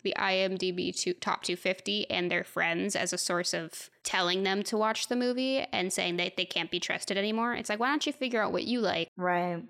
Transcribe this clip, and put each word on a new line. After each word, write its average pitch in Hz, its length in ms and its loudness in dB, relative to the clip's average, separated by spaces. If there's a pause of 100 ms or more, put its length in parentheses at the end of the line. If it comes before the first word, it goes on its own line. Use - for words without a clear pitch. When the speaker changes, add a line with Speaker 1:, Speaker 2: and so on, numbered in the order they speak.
Speaker 1:
the - 160 0
I 190 200 2
M 190 200 2
D 185 140 0
B 175 220 -2
to, - 200 0
Top - 300 -2
two 175 120 0
fifty 196 540 -2
and 175 220 0
their 180 120 0
friends 170 520 0
as - 180 -2
a 180 60 -4
source 175 340 0
of 165 380 -8 (120)
telling 185 380 2
them 196 220 2
to 220 140 -2
watch 220 320 0
the 247 60 2
movie 254 440 2 (120)
and 185 220 0
saying 180 240 0
that 180 200 -2
they 185 80 0
can't 170 260 -4
be 175 80 0
trusted - 400 -2
anymore. 220 340 0
It's - 160 -6
like, 208 100 0
why 240 100 2
don't 294 180 2
you 285 60 -2
figure 240 280 0
out 196 100 2
what 180 140 0
you 240 160 0
like? 180 340 2
Speaker 2:
Right. 180 540 2